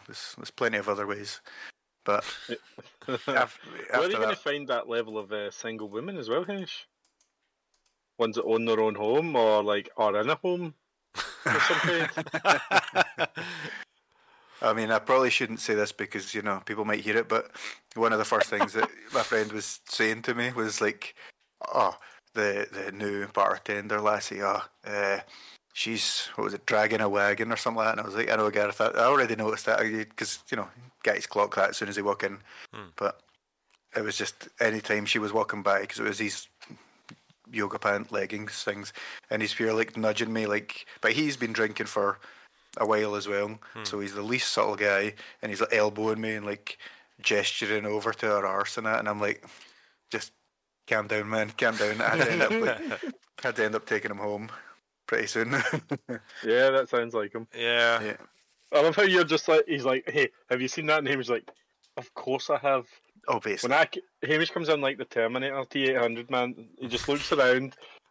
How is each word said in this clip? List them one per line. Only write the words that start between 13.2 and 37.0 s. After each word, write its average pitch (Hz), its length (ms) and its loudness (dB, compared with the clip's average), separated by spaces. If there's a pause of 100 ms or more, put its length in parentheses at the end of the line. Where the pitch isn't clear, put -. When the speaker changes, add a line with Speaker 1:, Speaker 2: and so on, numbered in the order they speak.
Speaker 1:
I 110 100 4
mean, 110 180 0
I 110 80 4
probably 131 320 4
shouldn't 113 300 0
say 110 140 0
this 104 180 2
because, - 420 -6
you 104 80 -4
know, 98 220 -2
people 107 220 -4
might 107 140 0
hear 107 160 0
it, 113 120 0
but 110 220 0 (440)
one 113 180 2
of 107 60 4
the 107 60 2
first - 240 2
things 104 240 0
that 113 160 0 (120)
<laughs> - 140 -20
my 120 80 2
friend 107 300 0
was - 340 -6
saying 110 360 0
to 123 120 -2
me 120 180 -2
was 110 280 -4
like, - 340 -2 (600)
"Oh, 98 220 2 (360)
the, 101 400 0
the 98 180 -8
new 101 380 -4
bartender 104 720 0
lassie, 107 420 -2
oh, 101 200 0 (240)
uh, 101 320 0 (560)
she's, - 600 -2
what 110 80 -2
was 101 100 -2
it, - 100 -10
dragging 107 380 4
a 104 60 2
wagon 101 440 2
or 110 40 -2
something 117 220 -2
like 110 100 2
that." 110 100 2
And - 20 -2
I 107 40 -4
was 101 100 -8
like, 110 160 0
"I 110 60 2
know, 107 140 4
Gareth, 104 300 0
I, 107 60 4
I 117 180 2
already 127 320 4
noticed 110 300 -2
that," 110 140 4
I, 110 240 0 (120)
'cause, - 220 -2 (120)
you 127 60 -4
know, 98 120 -4 (340)
guys 104 240 0
clock 104 300 0
that 98 140 4
as - 60 -4
soon 101 140 -4
as 98 60 -6
they 107 60 -4
walk 101 220 -2
in. 98 140 -4 (340)
Speaker 3:
Hmm. 107 140 -14 (100)
Speaker 1:
But - 240 -4 (760)
it 110 60 0
was 107 160 -4
just - 320 -4 (100)
any 110 220 2
time 107 240 0
she 113 140 2
was 107 160 -2
walking 107 280 0
by, 98 220 2
'cause - 160 -8
it 110 40 -2
was 101 140 -2
these 107 300 -4 (1040)